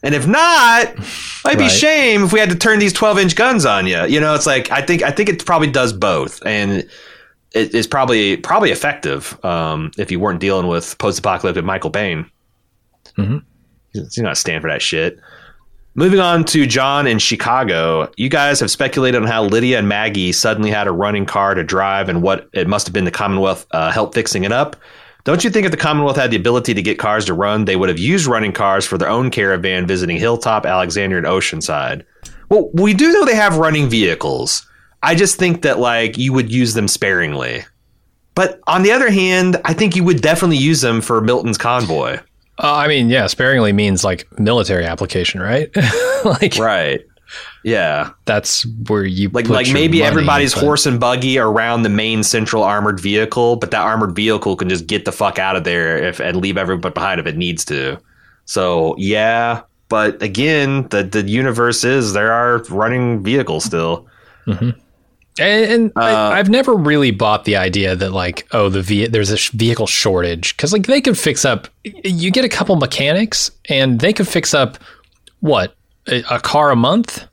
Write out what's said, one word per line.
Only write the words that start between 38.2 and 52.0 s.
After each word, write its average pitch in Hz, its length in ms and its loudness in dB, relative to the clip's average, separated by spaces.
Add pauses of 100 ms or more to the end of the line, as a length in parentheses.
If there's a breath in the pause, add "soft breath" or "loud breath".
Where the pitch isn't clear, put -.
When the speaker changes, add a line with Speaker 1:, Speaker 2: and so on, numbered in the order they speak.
Speaker 1:
But 185 320 0
on 175 160 2
the 196 80 6
other 247 200 4
hand, 185 540 2
I 156 100 0
think 202 200 2
you 185 100 2
would 165 180 4
definitely 165 360 2
use 147 220 2
them 117 200 0
for 113 200 0
Milton's 113 380 0
convoy. 90 600 -2 (400)
Speaker 2:
Uh, 147 160 0
I 147 140 2
mean, 135 200 2
yeah, 120 200 2
sparingly 127 440 2
means, 101 320 2
like, 92 220 -2 (140)
military 104 460 2
application, 90 540 -4
right? 123 300 -2 (280)
<laughs> 508 260 -2
Like, 190 320 0
Speaker 1:
Right. 90 440 0 (640 loud breath)
Yeah. 80 460 -2 (160)
Speaker 2:
that's 104 400 -2 (220)
where 104 160 0
you 98 260 -2
Speaker 1:
Like, 120 160 -2
Speaker 2:
put 117 80 4
Speaker 1:
like, 127 120 2
Speaker 2:
your 131 80 2
Speaker 1:
maybe 160 260 2
Speaker 2:
money, 147 80 4
Speaker 1:
everybody's 143 460 2
Speaker 2:
but 143 80 -2
Speaker 1:
horse 147 240 2
and 123 140 0
buggy 127 380 0
around 113 440 0
the 110 60 2
main 107 340 0